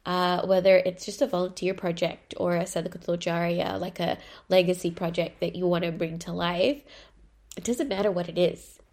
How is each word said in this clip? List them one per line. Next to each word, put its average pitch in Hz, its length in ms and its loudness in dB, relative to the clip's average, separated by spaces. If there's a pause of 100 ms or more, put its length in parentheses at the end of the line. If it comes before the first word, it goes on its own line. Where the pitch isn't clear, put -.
uh, 180 400 0
whether 185 320 6
it's 185 280 0
just - 160 -4
a 277 60 4
volunteer 180 460 -2
project 170 640 -4
or 175 180 0
a 170 80 0
Sadhaka 175 360 -6 (180)
Jariya, 170 640 -2
like 180 200 -6
a - 180 0 (300)
legacy 180 440 4
project 170 500 -4
that 170 160 -4
you 180 100 0
wanna 170 240 2
bring 165 280 -4
to 170 120 -10
life, 180 500 0 (760)
it 185 80 -12
doesn't 247 240 -2
matter 202 220 0
what 175 180 -2
it 170 80 -6
is. - 420 0 (140)